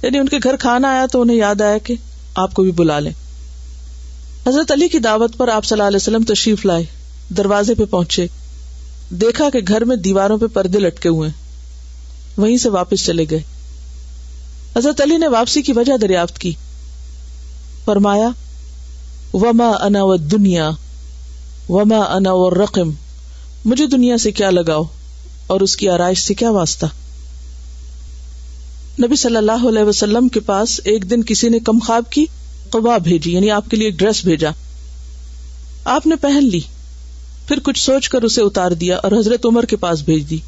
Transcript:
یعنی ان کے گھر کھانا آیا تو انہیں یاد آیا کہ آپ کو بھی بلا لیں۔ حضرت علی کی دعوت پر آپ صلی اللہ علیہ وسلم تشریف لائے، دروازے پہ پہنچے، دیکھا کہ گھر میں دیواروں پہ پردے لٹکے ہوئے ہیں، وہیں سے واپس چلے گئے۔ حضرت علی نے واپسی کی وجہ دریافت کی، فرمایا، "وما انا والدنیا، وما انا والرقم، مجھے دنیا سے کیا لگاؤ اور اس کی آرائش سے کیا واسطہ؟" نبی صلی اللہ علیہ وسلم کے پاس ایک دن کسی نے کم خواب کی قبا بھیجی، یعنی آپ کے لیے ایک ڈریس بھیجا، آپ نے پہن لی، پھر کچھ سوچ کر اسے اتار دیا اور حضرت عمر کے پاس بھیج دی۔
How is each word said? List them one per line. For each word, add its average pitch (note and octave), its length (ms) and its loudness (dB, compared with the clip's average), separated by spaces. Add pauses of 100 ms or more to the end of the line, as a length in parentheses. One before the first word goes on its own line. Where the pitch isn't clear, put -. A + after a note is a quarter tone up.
یعنی B3+ 160 2
ان C4+ 100 2
کے D4 140 0
گھر C4 120 4
کھانا C4 360 2
آیا C4 140 2
تو B3+ 160 2
انہیں A#3 160 4
یاد G#3 240 2
آیا G#3 160 4
کہ A#3+ 180 -4 (400)
آپ F#3 180 0
کو G3 100 4
بھی F#3 80 4
بلا D#3+ 280 2
لیں۔ D3 120 -4 (1400)
حضرت C#4 240 2
علی D4 160 4
کی E4 120 2
دعوت A3+ 380 2
پر B3 100 2
آپ G#3+ 180 0
صلی A3 100 0
اللہ G3+ 120 4
علیہ G3+ 80 2
وسلم A3 280 2
تشریف G#3+ 420 2
لائے، E3+ 180 2 (460)
دروازے G3+ 460 2
پہ G#3+ 100 2
پہنچے، F3 420 0 (840)
دیکھا A#3 400 2
کہ C4 180 0
گھر A3 180 2
میں B3+ 100 2
دیواروں G3 420 2
پہ A3 160 2
پردے G3 260 2
لٹکے F3 300 0
ہوئے D#3+ 200 0
ہیں، - 160 -12 (960)
وہیں A3 180 4
سے B3 120 2
واپس F#3+ 360 0
چلے E3 260 2
گئے۔ D#3+ 80 0 (1400)
حضرت C#4+ 260 2
علی D4+ 160 4
نے D#4+ 100 2
واپسی A#3+ 340 2
کی C#4+ 100 0
وجہ A#3+ 260 4
دریافت F#3 420 0
کی، F3 120 -2 (1300)
فرمایا، G#3 440 4 (1040)
"وما A3+ 380 4 (100)
انا G3+ 220 2
والدنیا، F3+ 680 2 (1000)
وما G#3 300 4
انا F#3+ 320 2
والرقم، F#3 580 2 (760)
مجھے B3+ 220 4
دنیا B3 300 4
سے G#3 140 2
کیا G3 180 2
لگاؤ E3 340 2 (640)
اور F#3+ 140 2
اس F#3+ 160 2
کی G3+ 120 0
آرائش F3 340 2
سے G3+ 100 0
کیا A#3 180 2
واسطہ؟" F3 340 0 (2250)
نبی A#3+ 160 4
صلی A#3 220 2
اللہ A3 320 2
علیہ A3 140 4
وسلم G#3+ 440 4
کے A#3+ 120 2
پاس G#3 440 -2
ایک G3+ 260 0
دن A#3 140 2
کسی A3+ 260 2
نے A3+ 100 4
کم A3+ 200 4
خواب A#3 300 0
کی D4+ 160 2 (440)
قبا A#3 280 2
بھیجی، E3 360 2
یعنی G3+ 180 4
آپ G#3 180 -2
کے A3+ 80 0
لیے G#3+ 100 2
ایک F3 120 -4
ڈریس G#3 260 2
بھیجا، D#3+ 240 2 (1400)
آپ C4 220 0
نے D#4+ 80 4
پہن C#4+ 280 2
لی، F#3+ 160 2 (880)
پھر - 120 0
کچھ C4+ 200 -2
سوچ C4+ 300 2
کر B3+ 120 0
اسے A3+ 200 2
اتار G3 300 2
دیا F3 260 0
اور G3 140 0
حضرت A3+ 340 2
عمر A#3 200 4
کے A3 100 0
پاس E3+ 260 0
بھیج D#3 280 0
دی۔ D#3+ 80 -4 (100)